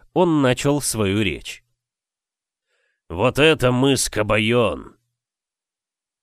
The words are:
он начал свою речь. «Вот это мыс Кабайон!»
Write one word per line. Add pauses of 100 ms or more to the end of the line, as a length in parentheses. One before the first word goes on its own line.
(120)
он
начал
свою
речь. (1400)
«Вот
это
мыс
Кабайон!» (1300)